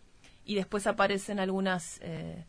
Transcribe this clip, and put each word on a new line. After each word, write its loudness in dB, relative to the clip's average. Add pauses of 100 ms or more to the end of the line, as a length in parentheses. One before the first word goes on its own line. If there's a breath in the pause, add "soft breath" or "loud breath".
(440 soft breath)
Y -4
después 0
aparecen 2
algunas, 0
eh, -8